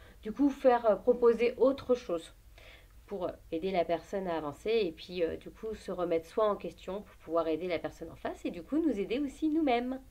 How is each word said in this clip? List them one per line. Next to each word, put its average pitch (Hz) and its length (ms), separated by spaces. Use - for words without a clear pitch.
du 214 80
coup, 269 180
faire, 240 400
euh, 202 60
proposer 233 600
autre 262 360
chose 180 400
pour, 180 200
euh, - 60
aider 165 200
la 170 140
personne 180 420
à 165 100
avancer 151 340
et 214 200
puis, 180 320
euh, 160 140
du 170 120
coup, 220 260
se - 160
remettre 170 340
soi 214 240
en 202 80
question 190 440
pour - 160
pouvoir 160 300
aider 160 200
la 165 120
personne 160 320
en - 60
face - 280
et 254 60
du 175 120
coup, - 140
nous 285 220
aider 202 200
aussi 294 300
nous-mêmes. 262 500